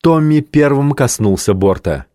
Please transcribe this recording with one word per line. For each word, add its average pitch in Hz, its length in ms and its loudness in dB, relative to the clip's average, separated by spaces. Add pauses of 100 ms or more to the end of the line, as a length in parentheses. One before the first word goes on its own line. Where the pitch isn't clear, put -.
Томми 156 400 2
первым 143 500 0
коснулся 107 600 -2
борта. 92 600 -2